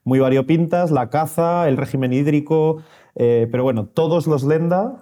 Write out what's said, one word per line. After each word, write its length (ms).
muy 160
variopintas, 720
la 220
caza, 560
el 100
régimen 340
hídrico, 680
eh, 380
pero 100
bueno, 240
todos 400
los 180
Länder, 440